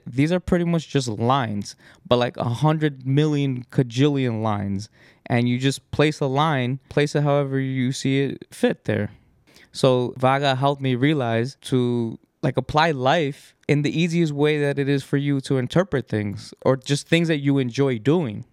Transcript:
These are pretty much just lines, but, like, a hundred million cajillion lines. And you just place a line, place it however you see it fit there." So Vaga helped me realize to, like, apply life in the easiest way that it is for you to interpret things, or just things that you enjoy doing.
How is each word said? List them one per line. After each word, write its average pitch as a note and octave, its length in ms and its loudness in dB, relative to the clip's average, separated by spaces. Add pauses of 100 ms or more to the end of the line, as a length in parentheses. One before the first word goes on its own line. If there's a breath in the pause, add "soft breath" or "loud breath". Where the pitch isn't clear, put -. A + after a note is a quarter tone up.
These C#3 240 0
are F3+ 80 2
pretty F3 280 0
much E3+ 220 -2
just C3 200 -2
lines, A2 680 -2 (320 soft breath)
but, B2 120 4
like, B2 180 -2
a - 80 -4
hundred C#3+ 600 0
million C#3 680 0
cajillion B2+ 680 0
lines. G2+ 480 -2 (380 soft breath)
And A#2+ 220 2
you B2 100 0
just C3+ 320 -4
place D3+ 300 0
a D3 60 0
line, C3+ 520 -2 (120)
place D3 260 0
it D3 80 2
however C#3+ 340 0
you C3 320 -2
see C3+ 300 -2
it C3+ 320 -4
fit - 320 -2
there." G#2 260 -2 (640 soft breath)
So B2+ 440 2
Vaga C3+ 380 2
helped C#3 280 0
me C3 120 0
realize B2 680 0
to, A#2+ 580 -2 (220)
like, C#3 140 -2
apply D3+ 360 0
life C#3 640 -2 (100)
in D3 160 2
the D3 180 -2
easiest E3+ 320 2
way D3 280 2
that C#3 180 0
it C#3 100 0
is C#3 140 2
for - 140 -2
you C#3 240 0
to C#3 180 -2
interpret C#3 500 0
things, G#2 540 -6
or C3 140 2
just C#3+ 320 -4
things E3+ 200 2
that D#3+ 100 0
you C#3 200 2
enjoy B2+ 400 0
doing. A#2 540 0